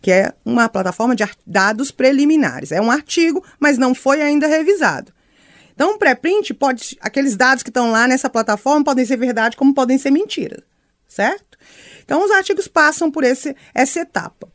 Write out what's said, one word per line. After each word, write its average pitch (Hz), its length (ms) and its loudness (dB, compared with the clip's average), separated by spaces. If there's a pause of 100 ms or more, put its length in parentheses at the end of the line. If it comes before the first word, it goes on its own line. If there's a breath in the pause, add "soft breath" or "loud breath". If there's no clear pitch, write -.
Que 185 80 0
é 190 200 2 (140)
uma 233 240 0
plataforma 202 460 -2
de 208 80 -2
ar-, 196 120 -8 (120)
dados 208 420 -2
preliminares. 262 800 0
É 165 80 0
um 226 120 2
artigo, 330 520 -2 (160 soft breath)
mas 285 200 2
não 254 160 2
foi 277 260 0
ainda 294 240 2
revisado. 311 680 0 (640 soft breath)
Então, 349 200 0
um 415 40 -6
pré-print 339 560 0
pode, 262 480 -4
aqueles 277 340 -2
dados 254 280 2
que 233 80 -10
estão 240 180 0
lá 226 180 2
nessa 254 220 0
plataforma 226 540 0
podem 262 220 2
ser 247 120 -2
verdade, 233 400 -2
como 269 160 4
podem 262 240 2
ser 269 140 0
mentira, 320 500 -2 (460)
certo? - 500 -6 (480 loud breath)
Então, 320 180 0
os 415 60 0
artigos 381 380 0
passam 311 420 0
por 294 140 -4
esse, 262 320 -2 (180 soft breath)
essa 269 280 0
etapa. - 540 -10